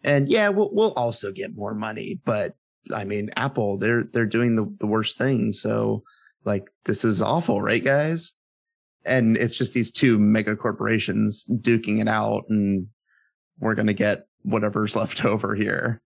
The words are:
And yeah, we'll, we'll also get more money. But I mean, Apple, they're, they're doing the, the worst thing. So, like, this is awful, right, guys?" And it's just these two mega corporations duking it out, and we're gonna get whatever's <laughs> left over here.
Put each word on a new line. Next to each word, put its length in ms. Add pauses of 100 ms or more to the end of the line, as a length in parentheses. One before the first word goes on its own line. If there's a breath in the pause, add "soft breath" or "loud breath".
And 240
yeah, 220
we'll, 220
we'll 200
also 400
get 240
more 180
money. 500
But 300 (400)
I 100
mean, 320
Apple, 420
they're, 340
they're 140
doing 280
the, 240
the 80
worst 320
thing. 340
So, 500 (420 soft breath)
like, 200 (200)
this 200
is 180
awful, 400
right, 220
guys?" 480 (720)
And 320
it's 220
just 160
these 160
two 280
mega 360
corporations 920
duking 540
it 100
out, 400
and 380 (760)
we're 160
gonna 180
get 320 (160)
whatever's 540
<laughs> 40
left 240
over 300
here. 540